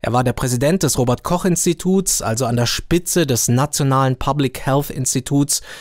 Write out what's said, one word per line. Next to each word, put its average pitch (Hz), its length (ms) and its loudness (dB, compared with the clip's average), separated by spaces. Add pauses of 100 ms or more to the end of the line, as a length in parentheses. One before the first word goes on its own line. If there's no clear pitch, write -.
Er 110 140 -4
war 123 100 2
der 123 80 0
Präsident 139 500 0
des 147 140 0
Robert-Koch-Instituts, 175 1300 0
also 113 240 -2
an 120 100 0
der 120 80 2
Spitze 170 600 0
des - 220 0
Nationalen 135 680 2
Public 139 480 -2
Health 139 240 0
Instituts 143 720 -2 (200)